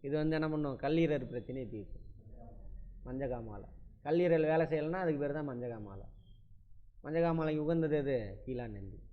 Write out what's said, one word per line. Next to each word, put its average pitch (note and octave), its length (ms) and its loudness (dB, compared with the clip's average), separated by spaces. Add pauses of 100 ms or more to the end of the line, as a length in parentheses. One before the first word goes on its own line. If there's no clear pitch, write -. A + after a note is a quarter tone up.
இது C#3 160 -2
வந்து D#3 180 4
என்ன D#3 140 2
பண்ணும்? D3 300 0
கல்லீரல் D3 480 4
பிரச்சனையை B2 440 -6
தீர்க்கும். G#2+ 320 -8 (1000)
மஞ்சக்காமாலை. A#2+ 640 -6 (360)
கல்லீரல் E3 380 6
வேலை D#3+ 240 6
செய்யலைன்னா D#3 380 0
அதுக்கு D#3 160 2
பேர் C#3+ 120 2
தான் D3 160 -2
மஞ்சக்காமாலை. A2 580 -6 (960)
மஞ்சக்காமாலைக்கு D#3+ 560 4
உகந்தது D#3 380 4
எது? B2+ 500 0
கீழாநெல்லி. A2 520 -6 (140)